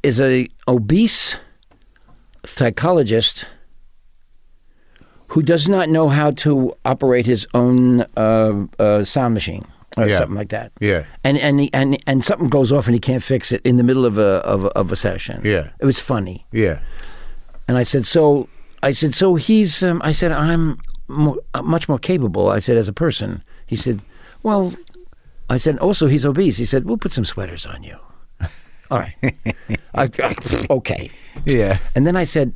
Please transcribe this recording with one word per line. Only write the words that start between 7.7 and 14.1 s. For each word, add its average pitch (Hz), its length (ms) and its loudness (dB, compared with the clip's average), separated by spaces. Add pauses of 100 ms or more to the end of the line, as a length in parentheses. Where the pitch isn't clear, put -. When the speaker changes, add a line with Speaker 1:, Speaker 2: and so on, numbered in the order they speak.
Speaker 1:
uh, 110 500 2 (120)
uh, 104 260 4
sound 120 300 0
machine 95 320 -6 (300)
or 113 100 2
Speaker 2:
Yeah. 101 140 2
Speaker 1:
something - 160 -2
like 104 140 -8
that. 107 200 -8 (100)
Speaker 2:
Yeah. 95 240 0 (200)
Speaker 1:
And, 139 140 2
and, 143 220 2
he, 143 140 0
and, 135 320 0
and 135 180 0
something 175 240 0
goes 127 220 2
off 139 160 2
and 120 80 4
he 113 60 2
can't 127 220 -2
fix - 280 -2
it 120 140 -2
in 123 120 4
the 123 60 4
middle 127 240 4
of 104 120 2